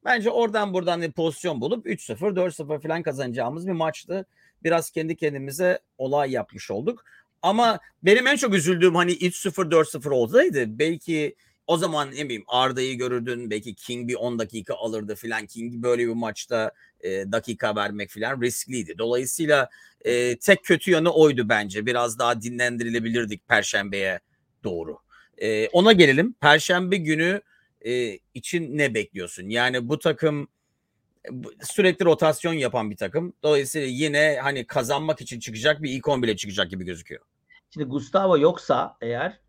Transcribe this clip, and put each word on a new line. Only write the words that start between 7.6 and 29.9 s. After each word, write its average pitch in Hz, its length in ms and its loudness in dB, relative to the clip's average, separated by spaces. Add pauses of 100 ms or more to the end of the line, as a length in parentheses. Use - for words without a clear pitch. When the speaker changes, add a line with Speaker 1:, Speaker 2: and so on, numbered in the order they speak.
Speaker 1:
benim 220 240 6
en 277 100 4
çok 226 180 0
üzüldüğüm 175 400 4
hani 175 180 4
üç 175 240 -2
sıfır, 180 340 -4
dört 156 180 4
sıfır 147 220 -6
olsaydı 127 680 2
belki 156 580 -2 (300)
o 165 100 4
zaman 156 340 -2
ne 135 140 -8
bileyim 113 220 -8
Arda'yı 127 520 0
görürdün, 123 520 -4
belki 107 240 -6
King 120 340 -10
bir 123 60 -2
on 117 240 -4
dakika 113 360 -6
alırdı 107 400 -6
filan. 110 320 -8
King 117 360 -10
böyle 120 260 2
bir 117 40 -2
maçta, 113 600 -4 (320)
eee, 95 280 -4
dakika 110 440 -4
vermek 104 340 -6
filan 120 320 -6
riskliydi. 120 560 -6
Dolayısıyla, 131 680 0 (360)
eee, 120 340 0
tek - 260 4
kötü 170 260 2
yanı 165 220 4
oydu 139 360 6
bence. 107 380 0
Biraz 120 320 0
daha 120 240 2
dinlendirilebilirdik 117 1040 -2
Perşembe'ye 98 720 0 (440)
doğru. 82 340 -6 (420)
Eee, 110 320 0
ona 202 200 8
gelelim. 170 480 6
Perşembe 180 560 4
günü, 165 440 0 (440)
eee, 117 340 -4 (160)
için 147 440 -6
ne 135 160 0
bekliyorsun? 92 540 -6
Yani 120 400 0
bu 147 100 -2